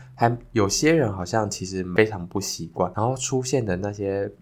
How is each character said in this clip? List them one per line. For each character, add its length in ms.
还， 240
有 160
些 240
人 180
好 140
像 260
其 160
实 160
非 100
常 220
不 140
习 320
惯， 200
然 140
后 80
出 260
现 240
的 120
那 120
些， 400